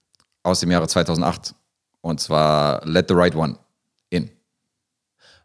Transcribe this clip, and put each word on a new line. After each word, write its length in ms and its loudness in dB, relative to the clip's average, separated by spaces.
aus 180 -2
dem 100 -2
Jahre 180 2
zweitausendacht. 640 -2
Und 200 -6
zwar 680 0
Let 220 0
the 60 2
Right 220 4
One 200 -4
In. 200 -6